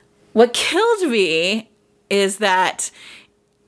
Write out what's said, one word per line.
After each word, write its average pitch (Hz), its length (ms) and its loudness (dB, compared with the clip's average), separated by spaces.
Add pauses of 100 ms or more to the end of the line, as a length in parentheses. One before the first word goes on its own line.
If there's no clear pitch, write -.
(320)
What 240 220 4
killed 392 560 0
me 190 600 -2 (400)
is 196 280 0
that 185 540 -2 (760)